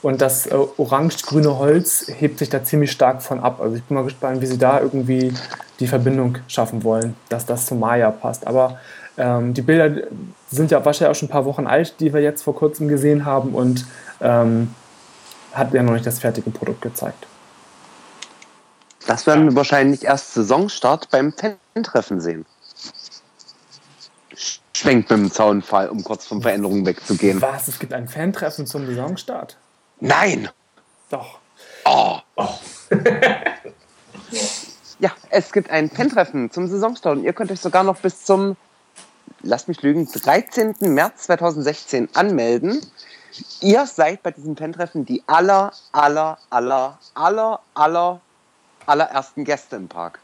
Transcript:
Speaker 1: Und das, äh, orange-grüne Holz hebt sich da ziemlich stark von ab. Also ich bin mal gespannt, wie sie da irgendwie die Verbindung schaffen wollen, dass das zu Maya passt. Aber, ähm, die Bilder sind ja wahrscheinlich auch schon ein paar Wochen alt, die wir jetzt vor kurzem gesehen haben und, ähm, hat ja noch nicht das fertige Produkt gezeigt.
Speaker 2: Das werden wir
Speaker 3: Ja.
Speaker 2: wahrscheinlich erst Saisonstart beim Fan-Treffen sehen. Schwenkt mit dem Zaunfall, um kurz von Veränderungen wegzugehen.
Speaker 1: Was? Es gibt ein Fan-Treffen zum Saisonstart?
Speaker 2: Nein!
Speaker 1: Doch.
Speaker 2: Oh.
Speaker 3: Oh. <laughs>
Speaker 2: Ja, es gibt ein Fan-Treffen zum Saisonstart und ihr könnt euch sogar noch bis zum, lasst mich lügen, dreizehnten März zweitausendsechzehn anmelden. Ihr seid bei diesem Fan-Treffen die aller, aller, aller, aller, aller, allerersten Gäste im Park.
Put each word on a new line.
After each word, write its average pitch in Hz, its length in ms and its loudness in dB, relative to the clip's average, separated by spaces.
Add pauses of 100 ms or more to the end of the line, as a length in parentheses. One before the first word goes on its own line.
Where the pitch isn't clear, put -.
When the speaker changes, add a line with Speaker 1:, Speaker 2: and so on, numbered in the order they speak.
Speaker 1:
Und 135 180 0
das, 131 260 0
äh, - 100 -2 (200)
orange-grüne 143 800 2
Holz 151 500 2
hebt 147 320 -2
sich 135 80 -2
da 135 160 -2
ziemlich 147 260 2
stark 131 320 2
von 127 160 -6
ab. 123 220 -2
Also 113 160 -2
ich 120 80 -8
bin 143 100 -4
mal 135 80 0
gespannt, 131 380 -4
wie 127 60 -2
sie 127 120 -2
da 127 220 4
irgendwie 127 520 0 (460)
die 123 80 -2
Verbindung 127 520 0 (100)
schaffen 113 340 -2
wollen, 113 320 0 (140)
dass 117 180 -6
das 120 200 -4
zu 127 100 -4
Maya 117 340 2
passt. 117 380 -8
Aber, 127 320 0 (360)
ähm, 123 380 0
die 127 80 -4
Bilder 156 400 2 (480)
sind 151 220 2
ja 147 120 4
wahrscheinlich 147 320 2
auch - 40 -6
schon 151 80 -6
ein - 40 -8
paar 143 120 0
Wochen 139 240 -4
alt, 160 320 2
die 160 120 2
wir 151 80 2
jetzt 147 220 0
vor 143 140 -2
kurzem 151 320 0
gesehen 147 360 2
haben 135 300 0
und, 127 320 0 (340)
ähm, 117 540 2 (760)
hat 135 200 -2
ja 127 120 2
noch 117 80 4
nicht 117 140 -2
das 120 120 -4
fertige 117 320 -4
Produkt - 320 -8
gezeigt. - 460 -10 (1800)
Speaker 2:
Das 113 200 -2
werden 156 180 6
wir 151 60 6
Speaker 3:
Ja. 127 60 4
Speaker 2:
wahrscheinlich 139 480 2
erst - 300 0
Saisonstart 131 760 0
beim 139 220 2
Fan-Treffen 107 880 -4
sehen. 82 260 -6 (2250)
Schwenkt 123 380 2
mit 113 80 6
dem 98 120 2
Zaunfall, 101 580 2
um 107 140 -8
kurz - 240 -10
von 107 140 -6
Veränderungen 101 460 -2
wegzugehen. 95 560 0
Speaker 1:
Was? 135 260 -4
Es - 100 -10
gibt 127 140 -10
ein 123 160 -8
Fan-Treffen 156 580 -6
zum 139 200 -8
Saisonstart? 135 680 -8 (440)
Speaker 2:
Nein! 170 480 0 (640)
Speaker 1:
Doch. - 280 -10 (460)
Speaker 2:
Oh. 117 340 4 (180)
Speaker 3:
Oh. - 120 -4 (420)
<laughs> 190 60 2 (2000)
Speaker 2:
Ja, 185 120 2 (200)
es - 200 2
gibt 196 200 -2
ein 156 200 0
Fan-Treffen 190 640 0
zum 180 160 -4
Saisonstart 196 480 -2
und 139 80 -4
ihr 170 80 0
könnt 190 180 -6
euch 190 100 -8
sogar 185 220 2
noch 190 160 0
bis - 260 -4
zum, 196 320 2 (840)
lasst 120 240 -4
mich - 160 -6
lügen, 147 240 2
dreizehnten 208 880 0
März 151 300 0
zweitausendsechzehn 151 880 -2
anmelden. 170 680 0 (800)
Ihr 220 260 4
seid 170 360 0
bei 170 80 -4
diesem 151 260 -10
Fan-Treffen 165 480 -6
die 123 220 -6
aller, 190 460 4 (180)
aller, 151 480 2 (120)
aller, 131 480 -2 (160)
aller, 214 460 -2 (140)
aller, 170 460 0 (640)
allerersten 147 580 0
Gäste 143 300 -4
im 92 140 -12
Park. 85 360 -12